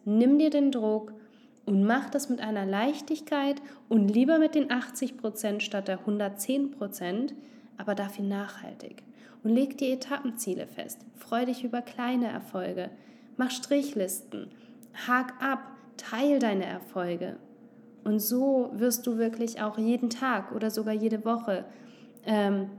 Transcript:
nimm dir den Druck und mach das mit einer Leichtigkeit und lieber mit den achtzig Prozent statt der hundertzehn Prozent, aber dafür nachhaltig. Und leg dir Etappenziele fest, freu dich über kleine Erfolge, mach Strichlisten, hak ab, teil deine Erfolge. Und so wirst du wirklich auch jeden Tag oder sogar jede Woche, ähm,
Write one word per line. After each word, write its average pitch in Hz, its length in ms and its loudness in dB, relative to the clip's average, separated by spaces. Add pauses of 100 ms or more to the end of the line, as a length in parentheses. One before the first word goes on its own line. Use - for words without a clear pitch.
nimm 240 340 6
dir 311 120 6
den 285 220 4
Druck 214 420 0 (520)
und 196 200 4
mach 247 240 2
das 285 180 -2
mit 240 140 -2
einer 214 240 -2
Leichtigkeit 285 960 -2 (260)
und 208 220 6
lieber 269 300 6
mit 311 160 4
den 285 160 2
achtzig 247 440 -4
Prozent 208 480 -4
statt 196 240 -6
der 190 180 -4
hundertzehn 208 640 0
Prozent, 202 640 -4 (440)
aber 202 180 -2
dafür 202 300 -4
nachhaltig. - 800 -8 (400)
Und 220 80 2
leg 277 260 4
dir 262 160 0
Etappenziele 262 720 -4
fest, - 380 -12 (100)
freu 240 300 -2
dich 254 180 -4
über 240 180 -4
kleine 240 460 -2
Erfolge, 180 640 -6 (480)
mach 254 140 0
Strichlisten, 214 960 -2 (600)
hak 254 340 0
ab, 269 180 -2 (380)
teil 269 420 2
deine 196 260 2
Erfolge. 180 720 -6 (640)
Und 214 160 2
so 254 540 2
wirst 240 320 0
du 233 120 0
wirklich 226 440 -2
auch 214 160 -4
jeden 233 320 2
Tag 233 440 0
oder 220 180 -2
sogar 214 220 -2
jede 214 300 0
Woche, 226 420 -2 (600)
ähm, 202 540 2